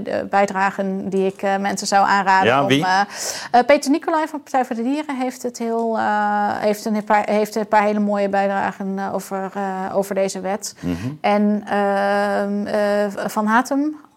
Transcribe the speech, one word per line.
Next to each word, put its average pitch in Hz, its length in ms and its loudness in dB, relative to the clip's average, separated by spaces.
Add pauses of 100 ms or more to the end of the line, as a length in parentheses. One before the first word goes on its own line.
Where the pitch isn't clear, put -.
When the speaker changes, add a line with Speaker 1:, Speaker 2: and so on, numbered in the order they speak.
Speaker 1:
de - 260 -4
bijdragen 196 800 0
die 190 180 0
ik, 190 160 -4
eh, 196 140 0
mensen 196 300 -4
zou 196 200 4
aanraden 190 420 4
Speaker 2:
Ja, 135 140 4
Speaker 1:
om, 143 60 2
Speaker 2:
wie? 139 160 4
Speaker 1:
eh, 185 160 2 (500)
eh, 240 160 4
Peter 285 240 4
Nicolai 311 380 0
van 302 140 -10
Partij 262 220 0
voor 247 120 -6
de 226 60 -4
Dieren 285 340 -4
heeft 254 260 -6
het 247 160 -8
heel, 226 400 -2
eh, 220 40 0 (560)
heeft 208 260 -2
een 214 200 -2
paar, 214 240 2
heeft 214 260 0
een 214 140 -2
paar 214 140 4
hele 208 180 2
mooie 202 280 2
bijdragen, 196 680 -2
eh, 196 160 -4
over, 190 400 -6
eh, 190 420 -4
over 196 180 0
deze 190 260 -2
wet. 190 400 -6
Speaker 2:
Mhm. 87 140 -4 (260)
Speaker 1:
En, 208 460 2
ehm, 202 1000 0
eh, 208 600 0
Van 214 200 -2
Hatem, 269 500 0 (200)